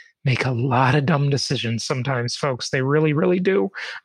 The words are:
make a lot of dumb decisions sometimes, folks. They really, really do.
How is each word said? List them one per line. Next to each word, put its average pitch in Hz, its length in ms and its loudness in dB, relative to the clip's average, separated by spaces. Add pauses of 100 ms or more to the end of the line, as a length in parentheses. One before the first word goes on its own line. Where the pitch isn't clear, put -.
(240)
make 127 200 0
a 131 60 0
lot 127 460 2
of 143 100 0
dumb 143 240 2
decisions 117 540 -2
sometimes, 127 500 -2
folks. 131 360 -4
They 135 120 0
really, 151 300 2
really 180 260 2
do. 196 320 0 (340)